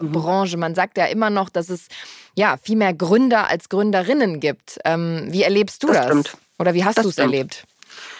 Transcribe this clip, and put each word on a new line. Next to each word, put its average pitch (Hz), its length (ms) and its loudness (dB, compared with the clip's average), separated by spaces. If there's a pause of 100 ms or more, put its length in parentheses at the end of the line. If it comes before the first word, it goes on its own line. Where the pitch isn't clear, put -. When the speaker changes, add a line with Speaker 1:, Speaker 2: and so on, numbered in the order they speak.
Speaker 1:
Mhm. 151 100 -4
Speaker 2:
Branche? 175 460 0
Man 165 160 -4
sagt 185 240 -2
ja 175 80 2
immer 220 240 0
noch, 190 180 -2
dass 175 220 -4
es, - 180 -10 (460)
ja, 185 280 2
viel 220 140 -2
mehr 202 160 2
Gründer 214 560 2
als - 220 -4
Gründerinnen 196 680 0
gibt. - 440 -4
Ähm, 165 460 -2
wie 185 120 0
erlebst 196 400 0
du 277 40 -2
Speaker 1:
Das 220 100 4
Speaker 2:
das? 127 100 2
Speaker 1:
stimmt. 147 300 0 (220)
Speaker 2:
Oder 175 160 2
wie 180 100 2
hast 214 140 2
Speaker 1:
Das 220 60 4
Speaker 2:
du's 185 100 -2
Speaker 1:
stimmt. 131 180 0
Speaker 2:
erlebt? - 320 -4 (560)